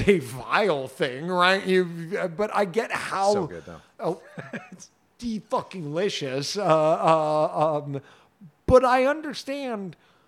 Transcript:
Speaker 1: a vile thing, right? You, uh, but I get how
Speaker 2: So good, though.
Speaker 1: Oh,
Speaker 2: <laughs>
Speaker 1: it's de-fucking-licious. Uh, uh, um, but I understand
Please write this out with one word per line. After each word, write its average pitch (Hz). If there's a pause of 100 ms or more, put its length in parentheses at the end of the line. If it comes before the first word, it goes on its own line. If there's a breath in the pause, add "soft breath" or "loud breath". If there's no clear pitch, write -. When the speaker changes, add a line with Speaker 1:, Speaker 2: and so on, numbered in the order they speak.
Speaker 1:
a 202
vile 131
thing, 139
right? 185
You, 180
uh, 175
but 190
I 208
get 208
how 196
Speaker 2:
So 196
good, 85
though. 82 (180)
Speaker 1:
Oh, 202 (220)
Speaker 2:
<laughs> -
Speaker 1:
it's - (300)
de-fucking-licious. 175
Uh, 208
uh, 156
um, 139 (640 loud breath)
but 254
I 254
understand 269 (320 soft breath)